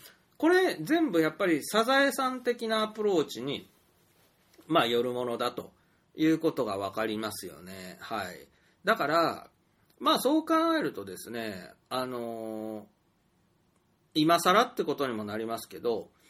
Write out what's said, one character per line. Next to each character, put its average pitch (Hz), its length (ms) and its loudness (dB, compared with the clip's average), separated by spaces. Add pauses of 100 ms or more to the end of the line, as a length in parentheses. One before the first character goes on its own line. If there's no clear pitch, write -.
(360)
こ 311 120 2
れ 370 280 4
全 285 340 2
部 165 100 4
や 156 100 4
っ - 60 -14
ぱ 202 100 0
り 151 180 2
サ 214 200 2
ザ 269 180 4
エ 277 100 4
さ 262 180 0
ん 254 120 -8
的 240 260 -2
な 220 140 0
ア 214 60 -2
プ 214 140 -8
ロ 196 160 4
ー 143 60 4
チ - 180 -10
に、 135 260 -6 (1000)
ま 156 160 4
あ、 120 40 2
よ 120 160 2
る 123 100 -2
も 123 120 -4
の 120 140 -4
だ 120 120 -2
と - 220 -12 (420)
い 160 120 2
う 160 120 4
こ 160 140 0
と 131 120 -2
が 101 120 -4
わ 98 160 -4
か 110 140 -2
り 107 120 -2
ま 107 140 -6
す 98 140 -10
よ 76 160 -14
ね。 92 380 -14
は 104 240 -6
い。 85 240 -14 (360)
だ 220 120 2
か 160 100 -2
ら、 147 440 0 (480)
ま 294 160 4
あ、 233 40 2
そ 294 200 4
う 311 60 -2
考 320 320 2
え 294 60 0
る 147 100 -2
と 98 120 -10
で 92 120 -12
す - 140 -14
ね、 107 400 -8 (180)
あ 127 180 -4
の 110 760 -8
ー、 - 20 -16 (1300)
今 160 240 4
更 185 240 6
っ 247 120 -2
て 185 100 -2
こ 147 100 -2
と 139 120 -2
に 123 60 -2
も 107 120 -4
な 104 120 -6
り 113 80 -4
ま 113 140 -4
す - 100 -14
け 85 120 -14
ど、 110 300 -2 (200)